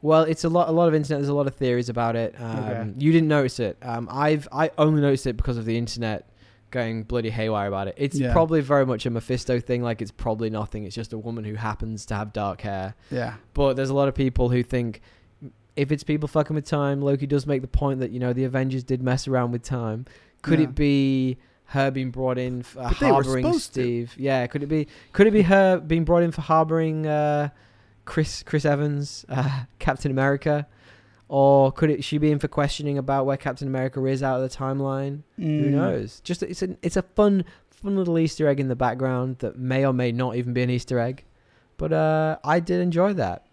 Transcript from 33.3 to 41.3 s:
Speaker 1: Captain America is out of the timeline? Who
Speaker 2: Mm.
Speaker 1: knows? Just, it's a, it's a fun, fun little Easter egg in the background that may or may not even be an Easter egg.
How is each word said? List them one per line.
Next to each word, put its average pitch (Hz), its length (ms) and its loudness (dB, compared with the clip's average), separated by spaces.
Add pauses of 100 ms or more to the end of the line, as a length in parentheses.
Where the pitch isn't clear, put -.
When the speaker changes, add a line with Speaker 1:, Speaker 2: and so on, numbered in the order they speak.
Speaker 1:
Captain 135 300 -6
America 131 380 -2
is 135 160 0
out 131 180 0
of 131 80 -2
the 127 80 -10
timeline? 135 640 -4 (160)
Who - 60 -8
Speaker 2:
Mm. 151 280 0
Speaker 1:
knows? 139 520 0
Just, 175 200 -4
it's - 180 -8
a, 185 220 -6
it's 175 140 0
a 190 40 2
fun, 202 440 4 (260)
fun 196 240 -6
little 175 240 2
Easter 156 280 2
egg 139 120 2
in 135 80 0
the 127 80 -2
background 127 640 -2
that 117 180 -6
may 131 300 0
or 135 60 2
may 123 180 0
not 123 240 -2
even 123 180 -2
be 123 80 0
an 123 80 2
Easter 123 300 0
egg. 127 240 -4 (540)